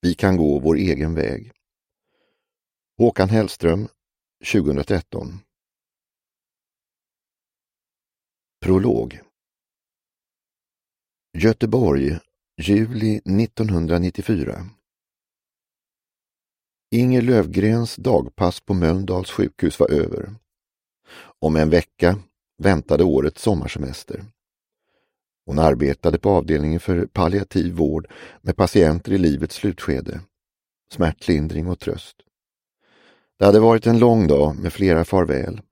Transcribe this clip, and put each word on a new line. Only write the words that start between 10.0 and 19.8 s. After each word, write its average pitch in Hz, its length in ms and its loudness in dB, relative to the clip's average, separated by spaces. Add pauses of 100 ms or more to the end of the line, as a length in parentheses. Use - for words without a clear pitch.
Göteborg, 92 800 0 (380)
juli 107 680 0
nittonhundranittiofyra. 90 1400 -2 (2250)
Inger 123 320 2
Lövgrens 113 720 0
dagpass 90 640 0
på - 140 -4
Mölndals 92 560 -2
sjukhus - 500 -4